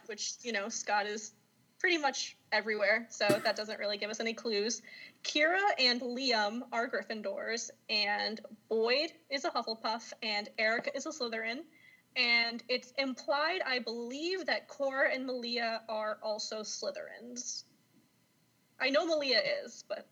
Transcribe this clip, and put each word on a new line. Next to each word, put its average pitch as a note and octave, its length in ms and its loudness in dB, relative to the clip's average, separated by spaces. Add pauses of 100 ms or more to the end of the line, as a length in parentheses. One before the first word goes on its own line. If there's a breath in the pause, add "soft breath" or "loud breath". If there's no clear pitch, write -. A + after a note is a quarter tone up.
which, - 340 -6
you A#3+ 100 -4
know, G3+ 180 0
Scott G#3 360 0
is G#3+ 260 -6 (480)
pretty F#4 180 4
much C#4 380 0 (160)
everywhere, G#3+ 580 2
so - 180 0 (160)
that G#3+ 120 2
doesn't G#3+ 240 -6
really G#3 180 -2
give G#3 120 -4
us A3 100 -4
any A3+ 140 0
clues. A3+ 480 0 (420 loud breath)
Kira E4+ 360 4 (180)
and B3 240 4
Liam A#3+ 600 0 (100)
are A#3 180 0
Gryffindors, G#3+ 800 -4 (200)
and G#3 520 0 (280)
Boyd A#3+ 420 4 (180)
is C#4 160 -2
a E4+ 60 2
Hufflepuff, A3+ 600 -4 (120)
and G#3+ 340 -2
Erica A#3 380 2
is C#4 100 -4
a D#4+ 40 -6
Slytherin. A3+ 500 -4 (560 loud breath)
And A#3 520 4
it's B3+ 300 -2
implied, D4 680 2
I B3+ 140 0
believe, B3 680 -4
that - 200 0
Cor C4+ 360 0
and C4+ 240 2
Malia A#3 600 -2
are G#3+ 360 -2
also G#3+ 380 -4
Slytherins. A3+ 1000 -8 (1160)
I C#4 100 2
know C#4 160 6
Malia C#4+ 340 2 (240)
is, - 240 -14
but - 240 -8